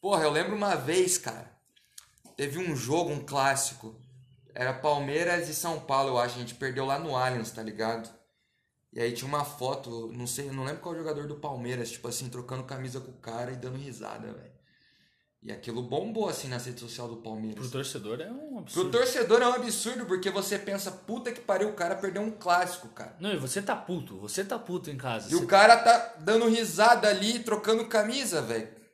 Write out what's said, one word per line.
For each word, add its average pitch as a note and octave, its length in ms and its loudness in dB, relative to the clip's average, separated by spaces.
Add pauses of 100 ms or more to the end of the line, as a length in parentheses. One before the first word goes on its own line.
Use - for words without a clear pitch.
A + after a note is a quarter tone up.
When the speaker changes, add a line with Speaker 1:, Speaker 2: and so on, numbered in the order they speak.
Speaker 1:
Porra, F#3 220 4
eu D3+ 80 6
lembro F3+ 240 2
uma G3+ 180 2
vez, E3+ 460 2
cara, - 360 -10 (800)
teve C#3 220 -4
um F3 180 -2
jogo, D3 360 0
um D3 120 -6
clássico, C3+ 760 0 (540)
era B2+ 200 -2
Palmeiras D3+ 760 0
e D3+ 60 -6
São E3 240 -4
Paulo, C3+ 300 2
eu B2 100 2
acho. B2 160 0
A B2+ 40 -8
gente A#2+ 160 -8
perdeu C3+ 300 -4
lá C#3 140 0
no D#3 160 -4
Allianz, B2 360 0
tá A2+ 120 -10
ligado? A2 460 -4 (840)
E A#2+ 60 -10
aí A#2+ 140 0
tinha C3 140 -8
uma C#3+ 180 -2
foto, A#2+ 680 -6
não B2 140 -8
sei, C#3 240 -6
não C3+ 140 -6
lembro D#3 160 -8
qual F3 140 -8
jogador D3+ 320 -6
do D3 120 -8
Palmeiras, B2 520 -6
tipo - 180 -12
assim, B2+ 200 -6
trocando B2+ 360 -8
camisa C3 340 -8
com B2 120 -14
o - 80 -20
cara A#2+ 340 -8
e - 20 -10
dando B2+ 220 -10
risada, G#2 560 -12
velho. - 180 -18 (920)
E G#2+ 80 -12
aquilo A#2 300 -8
bombou, G3 480 -2
assim, C#3 200 -6
na B2+ 80 -4
rede B2 220 -10
social A#2+ 280 -10
do A2+ 100 -10
Palmeiras. A2 440 -8
Speaker 2:
Pro B2+ 100 -8
torcedor B2+ 500 -6
é F#3 80 -10
um C4+ 300 -12
absurdo. E3+ 320 -2
Speaker 1:
Pro A#3 80 4
torcedor B3 420 6
é B3 60 6
um B3 60 6
absurdo, A#3+ 520 -2
porque F#3 240 0
você F#3+ 300 -2
pensa, G3 320 -4
"Puta A#3+ 400 -6
que - 100 -10
pariu, G3+ 280 2
o G3+ 40 -6
cara F3 220 0
perdeu F#3+ 260 -4
um A3 100 -2
clássico, F3+ 580 0
cara." - 300 -14
Speaker 2:
Não, G3 140 -2
e E3+ 40 0
você C3 240 -2
tá G#3 140 0
puto, B2+ 440 -8
você G#2 240 -4
tá A3 160 -4
puto F3 320 -8
em C#3 60 -10
casa. A#2 320 -4
Speaker 1:
E - 20 0
Speaker 2:
Você E3+ 120 2
Speaker 1:
o F3 40 -4
cara G#3+ 300 12
tá A#3 420 6
dando A3 280 4
risada A3 600 6
ali, G#3 320 2
trocando A3 480 2
camisa, G#3+ 540 0
velho. A2 280 -4 (240)